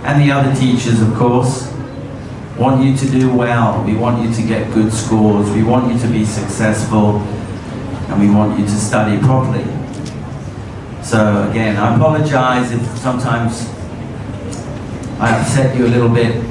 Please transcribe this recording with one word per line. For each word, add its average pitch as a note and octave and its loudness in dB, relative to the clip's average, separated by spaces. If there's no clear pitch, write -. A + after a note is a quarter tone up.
and C#3+ 2
the C#3+ 6
other C#3 2
teachers, A#2 2
of G#2+ 2
course, B2 2
want C3 4
you C3+ 4
to C3+ 0
do B2+ 4
well. A#2 2
We G#2+ 0
want A#2 0
you A2+ 0
to - -2
get A2 -2
good A2 2
scores. G#2 2
We G#2+ 2
want A#2+ 2
you A#2 0
to - 0
be A2 2
successful, G#2+ 0
and G2+ 0
we G2+ 4
want G#2 2
you G2+ 2
to G2+ 0
study G#2 0
properly. B2+ 0
So A2 0
again, G#2+ 0
I A2+ 2
apologize C3 2
if A#2 -2
sometimes A#2 -2
I A#2 0
upset C3+ 2
you B2 2
a A#2 2
little A#2 4
bit A2+ 0